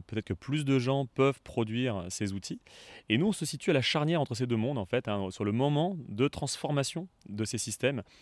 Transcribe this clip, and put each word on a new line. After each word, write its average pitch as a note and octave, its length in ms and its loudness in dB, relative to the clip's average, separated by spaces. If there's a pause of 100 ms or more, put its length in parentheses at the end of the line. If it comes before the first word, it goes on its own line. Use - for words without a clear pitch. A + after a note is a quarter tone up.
peut-être G#2+ 160 -4
que - 100 -4
plus C#3+ 300 -2
de C3+ 160 4
gens C3+ 260 0
peuvent C3+ 380 2
produire A2+ 640 -2
ces F#2+ 240 -2
outils. - 300 -8 (480)
Et A2 80 6
nous, F3 100 4
on A3 60 4
se E3 120 -4
situe - 260 0
à - 20 6
la C3+ 80 6
charnière D#3 400 2
entre C3 140 -2
ces B2 120 0
deux A#2+ 80 2
mondes, B2 220 0
en G2 80 -2
fait, A#2+ 240 0
hein, G2+ 220 0
sur G#2 120 -6
le G#2 80 2
moment D3 460 2 (100)
de B2 220 2
transformation D3 800 -4 (180)
de G#2 160 -4
ces A2 140 -2
systèmes. A#2+ 460 0 (180)